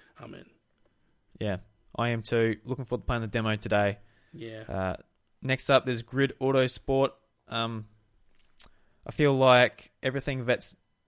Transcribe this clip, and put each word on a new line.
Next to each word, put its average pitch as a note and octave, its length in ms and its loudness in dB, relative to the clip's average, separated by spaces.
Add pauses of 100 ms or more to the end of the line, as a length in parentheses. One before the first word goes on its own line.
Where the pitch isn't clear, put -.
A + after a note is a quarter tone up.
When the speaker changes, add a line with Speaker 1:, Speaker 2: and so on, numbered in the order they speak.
(180)
Speaker 1:
I'm A#2 160 -16
in. - 120 -20 (920)
Speaker 2:
Yeah, G2+ 200 -4 (380)
I A#2 120 0
am A#2 140 -2
too. A2+ 420 0
Looking B2 220 -8
forward B2 160 -4
to - 40 -14
playing A#2+ 160 -2
the A2 60 -6
demo A2 280 -2
today. G2+ 420 0 (340)
Speaker 1:
Yeah. A2 300 -14
Speaker 2:
Uh, F#2+ 340 -4 (460)
next C3 260 -2
up, C3+ 160 4
there's B2 180 -2
Grid C3 380 0
Autosport. C3+ 720 2 (380)
Um, A2+ 380 -6 (1200)
I - 60 -14
feel C#3+ 200 2
like B2+ 580 6 (120)
everything C3 420 -4
that's, - 320 -2 (300)